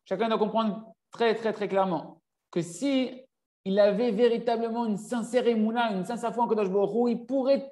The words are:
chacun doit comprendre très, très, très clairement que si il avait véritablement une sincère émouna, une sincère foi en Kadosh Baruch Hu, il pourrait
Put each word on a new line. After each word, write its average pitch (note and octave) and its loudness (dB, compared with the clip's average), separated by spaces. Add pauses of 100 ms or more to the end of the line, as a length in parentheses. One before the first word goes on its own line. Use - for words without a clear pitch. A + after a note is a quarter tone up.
chacun G3+ -2
doit A3 0
comprendre G#3+ -2 (160)
très, A#3 2
très, A3 -2
très G3+ -4
clairement F#3 -2 (280)
que F3 -2
si C4 -2 (520)
il G3 0
avait G#3 4
véritablement A#3 0
une G#3 -2
sincère A#3+ -2
émouna, A3+ 2
une F#3 -4
sincère A#3 -4
foi A#3 0
en - 2
Kadosh G#3+ 2
Baruch G3+ 2
Hu, A#3+ 2
il G#3 -4
pourrait C4+ 2